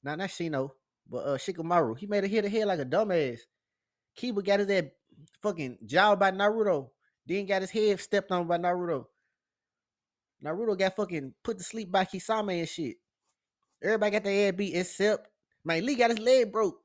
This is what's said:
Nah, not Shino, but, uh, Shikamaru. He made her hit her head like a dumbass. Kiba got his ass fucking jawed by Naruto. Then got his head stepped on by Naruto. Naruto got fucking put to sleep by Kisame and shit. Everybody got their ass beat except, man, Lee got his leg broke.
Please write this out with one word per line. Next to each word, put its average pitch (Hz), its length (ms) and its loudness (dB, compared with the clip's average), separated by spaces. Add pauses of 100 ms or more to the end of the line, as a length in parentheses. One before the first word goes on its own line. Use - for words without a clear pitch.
Nah, 143 140 -6
not 190 140 -6
Shino, 143 400 -4 (380)
but, 123 100 -8
uh, 143 180 -2
Shikamaru. 165 640 0
He 202 80 -12
made 202 180 0
her 196 40 -2
hit 208 160 0
her 202 60 -2
head 214 160 0
like 180 140 0
a 135 40 -2
dumbass. 156 560 0 (760)
Kiba 208 260 -4
got 202 160 4
his 196 100 0
ass 185 140 2 (580)
fucking 165 440 -4
jawed 190 320 4
by 196 120 4
Naruto. 196 600 0 (340)
Then 190 220 -4
got 190 160 0
his 185 80 -8
head 214 300 2
stepped 196 320 -2
on 175 140 0
by 170 120 0
Naruto. 175 480 -2 (1400)
Naruto 196 320 -2
got 190 200 0
fucking 175 380 -4 (100)
put 220 140 -4
to 180 60 -10
sleep 214 260 -10
by 185 140 4
Kisame 202 540 -2
and 165 100 -2
shit. 147 280 -6 (840)
Everybody 208 300 2
got 208 140 -2
their 202 240 4
ass 180 80 0
beat 190 180 -2
except, 190 540 0 (360)
man, 165 220 0
Lee 285 80 0
got 233 160 4
his 226 80 0
leg 233 320 4
broke. 220 340 0